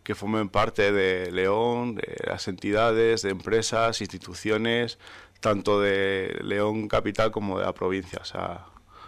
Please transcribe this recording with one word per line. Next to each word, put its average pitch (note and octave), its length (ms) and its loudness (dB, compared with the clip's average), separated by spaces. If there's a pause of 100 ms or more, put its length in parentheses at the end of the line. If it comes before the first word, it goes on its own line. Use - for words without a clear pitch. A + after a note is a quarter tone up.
que G#2+ 100 -4
formen G#2+ 360 -2
parte G#2 420 2
de F#2 400 2
León, A2+ 640 0
de - 180 -8 (100)
las - 220 -4
entidades, A2 760 2
de G2 80 0
empresas, A2 720 0
instituciones, G#2+ 1000 -2 (400)
tanto G#2 400 2
de G2 640 2
León G#2 420 0
capital A2 460 0
como G2 260 -4
de F#2+ 60 -2
la F#2 100 -2
provincia, F#2 480 -4
o - 20 -14
sea, F2+ 420 -8 (420)